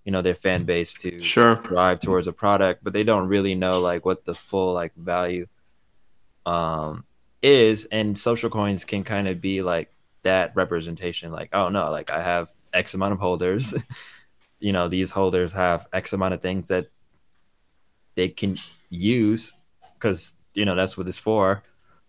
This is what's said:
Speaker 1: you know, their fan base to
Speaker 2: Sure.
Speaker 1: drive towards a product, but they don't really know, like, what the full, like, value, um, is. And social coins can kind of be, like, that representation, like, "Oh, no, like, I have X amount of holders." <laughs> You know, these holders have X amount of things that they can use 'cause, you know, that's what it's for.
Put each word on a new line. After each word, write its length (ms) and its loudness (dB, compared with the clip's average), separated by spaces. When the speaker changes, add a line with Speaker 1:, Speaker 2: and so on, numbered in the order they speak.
Speaker 1:
you 60 -4
know, 100 0
their 140 2
fan 280 0
base 300 -2
to 280 -10
Speaker 2:
Sure. 340 6
Speaker 1:
drive 440 2
towards 280 0
a 60 -6
product, 500 2
but 100 -6
they 100 0
don't 240 2
really 280 2
know, 260 0
like, 240 0
what 180 0
the 100 -8
full, 400 -2
like, 220 -6
value, 500 -4
um, 580 -2
is. 480 6
And 260 -2
social 320 -2
coins 360 -2
can 180 -6
kind 240 -2
of 140 -4
be, 200 -2
like, 320 -4
that 320 2
representation, 760 -4
like, 200 -12
"Oh, 160 0
no, 240 0
like, 180 -6
I 140 -4
have 260 -2
X 220 -2
amount 180 0
of 80 -2
holders." 600 -2
<laughs> 40 -8
You 120 0
know, 160 0
these 200 -2
holders 440 0
have 400 0
X 180 -4
amount 220 0
of 80 -6
things 260 -4
that 240 -2
they 120 0
can 300 -2
use 640 0
'cause, 340 -4
you 120 0
know, 100 2
that's 220 0
what 100 -6
it's 100 -8
for. 460 2